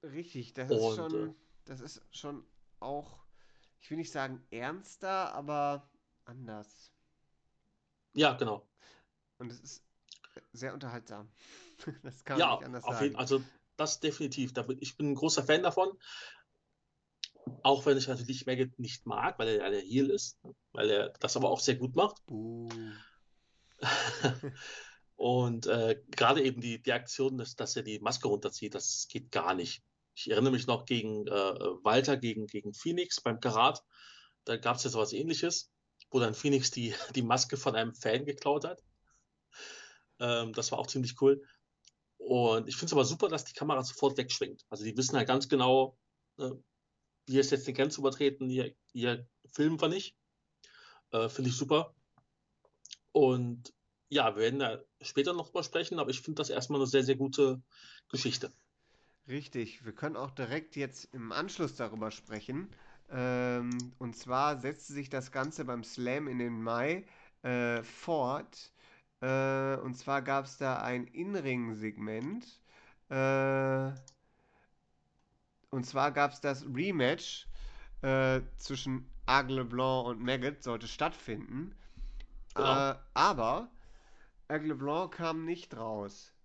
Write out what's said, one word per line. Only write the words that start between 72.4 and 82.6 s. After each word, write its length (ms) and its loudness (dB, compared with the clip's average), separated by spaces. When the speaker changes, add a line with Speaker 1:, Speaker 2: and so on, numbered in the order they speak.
Speaker 1:
Äh, 840 2
und 140 -2
zwar 280 0
gab's 280 2
das 260 -2
Rematch, 800 0
äh, 380 4
zwischen 520 -6
Aigle 380 4
Blanc 420 0
und 160 -4
Maggot 400 -2
sollte 260 -4
stattfinden. 840 -6
Speaker 2:
Genau. 340 4